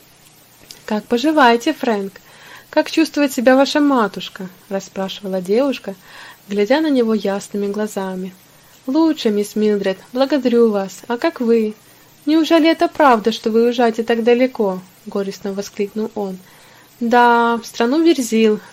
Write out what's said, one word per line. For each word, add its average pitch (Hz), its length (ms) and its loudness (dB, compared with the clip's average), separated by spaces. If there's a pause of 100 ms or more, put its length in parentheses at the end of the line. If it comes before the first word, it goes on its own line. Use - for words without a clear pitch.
(840)
«Как 214 200 -4
поживаете, 247 720 2
Фрэнк? 202 400 -4 (560)
Как 302 200 0
чувствует 294 420 0
себя 254 220 4
ваша 269 240 2
матушка?» 214 680 -2 (200)
расспрашивала 190 720 -8
девушка, 214 540 -2 (540)
глядя 208 320 0
на 320 100 0
него 233 240 2
ясными 202 560 -4
глазами. 190 640 -8 (560)
«Лучше, 311 400 0
мисс 208 260 -2
Милдред, 202 440 0 (160)
благодарю 254 560 2
вас. 196 380 -6
А 240 100 -4
как 330 240 -4
вы? 226 320 0 (500)
Неужели 320 460 4
это 330 180 0
правда, 233 440 2
что - 180 -6
вы 226 140 4
уезжаете 233 380 0
так 233 220 -2
далеко?» 240 560 0 (240)
горестно 196 480 -8
воскликнул 202 640 -8
он. 190 240 -8 (600)
«Да, 233 640 2
в - 40 -18
страну 254 360 0
Верзил, 220 580 2 (120)